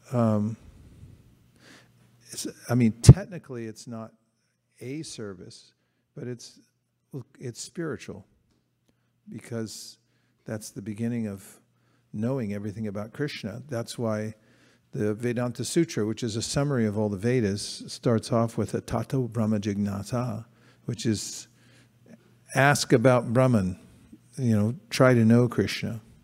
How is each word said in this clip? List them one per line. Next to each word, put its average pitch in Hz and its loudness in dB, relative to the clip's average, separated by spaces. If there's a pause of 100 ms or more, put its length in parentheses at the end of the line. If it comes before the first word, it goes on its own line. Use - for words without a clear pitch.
(120)
Um, 110 0 (1700)
it's, - -12 (220)
I 123 0
mean, 120 4 (100)
technically, 143 8
it's 107 -16
not 113 -14 (680)
a 139 -10
service, 101 -16 (420)
but 120 -12
it's, - -14 (800)
it's 120 -12
spiritual, - -10 (1000)
because 113 -12 (480)
that's 107 -12
the 117 -16
beginning 113 -6
of 98 -12 (540)
knowing 113 -4
everything 104 -8
about 104 -8
Krishna. 127 -8
That's 117 -8
why 110 -4 (580)
the 104 -2
Vedanta 120 -4
Sutra, 123 0
which 110 -4
is 110 -4
a 107 -4
summary 143 0
of 104 -2
all 107 0
the 101 -4
Vedas, 110 -2
starts 117 -2
off 113 0
with 107 -4
a 113 -2
Tato 120 -4
Brahma 110 -2
Jignasa, 104 -4 (420)
which - -6
is - -4 (1040)
ask 135 4
about 123 4
Brahman, 113 2 (600)
you 117 2
know, 107 2 (140)
try 127 6
to 117 6
know 117 6
Krishna. 104 -4 (240)